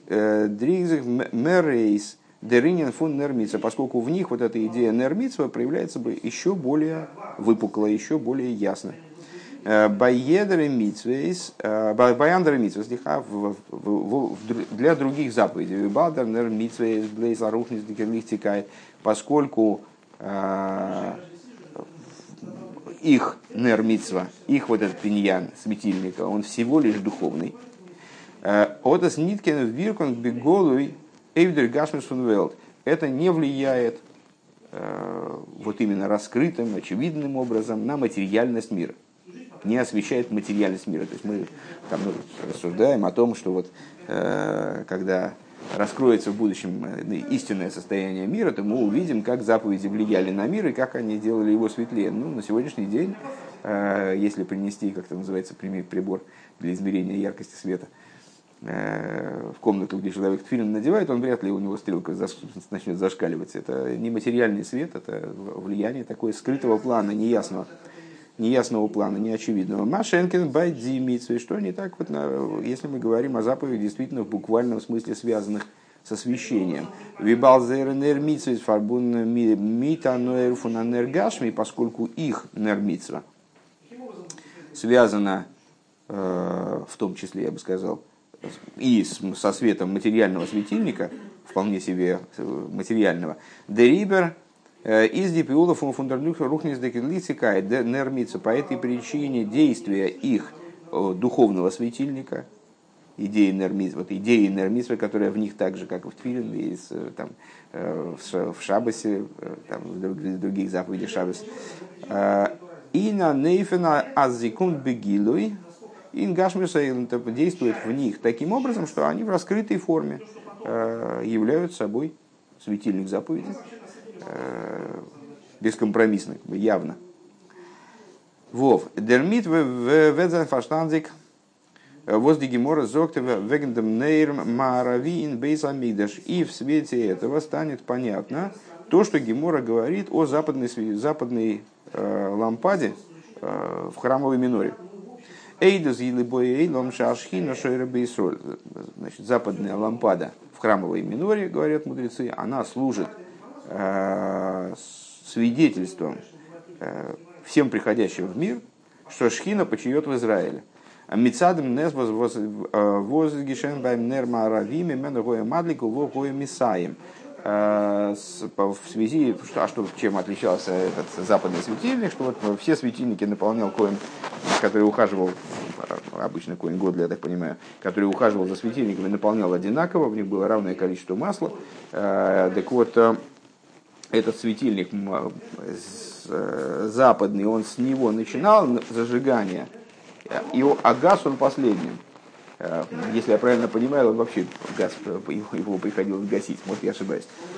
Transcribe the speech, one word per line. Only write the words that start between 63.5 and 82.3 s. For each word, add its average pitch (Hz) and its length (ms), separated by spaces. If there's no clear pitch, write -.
Это 127 400
не 113 140
материальный 113 560
свет, 135 300
это - 380
в-, 98 280
влияние 104 420
такое 110 300
скрытого 131 440
плана, 110 340
неясного, 107 540
неясного 117 500
плана, 101 300
неочевидного. 104 680
Машенкин 180 640
байди 135 480
митсвей, 123 420
что 196 200
не 196 120
так, 185 280
вот 170 100
на, 135 540
если 127 240
мы 135 120
говорим 117 380
о 110 40
заповедях, 127 400
действительно 123 420
в 101 60
буквальном 113 520
смысле 113 320
связанных 104 540
с - 100
освещением. 104 720
Вибалзер 131 720
нер 139 260
митсвей 147 360
фарбун 113 720
ми-, 117 280
митаноэр 123 1000
фунанер 120 520
гашми, 135 440
поскольку 113 540
их - 480